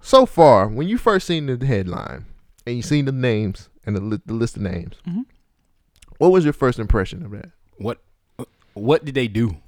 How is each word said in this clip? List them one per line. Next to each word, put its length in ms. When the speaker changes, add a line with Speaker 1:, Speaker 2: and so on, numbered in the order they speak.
Speaker 1:
So 240
far, 420
when 200
you 100
first 300
seen 180
the 200
headline 600
and 100
you 60
seen 240
the 60
names 580
and 100
the 60
li-, 240
the 80
list 240
of 60
names, 320
Speaker 2:
Mm-hmm. 140
Speaker 1:
what 140
was 120
your 100
first 260
impression 460
of 60
that? 200
Speaker 2:
What, 220
what 320
did 100
they 120
do? 300